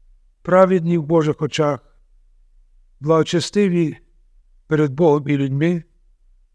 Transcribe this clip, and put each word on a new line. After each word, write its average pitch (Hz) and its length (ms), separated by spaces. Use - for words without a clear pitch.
праведні 180 560
в 160 40
Божих 151 400
очах, 147 540
благочестиві 165 960
перед 151 260
Богом 147 360
і 143 80
людьми, 143 480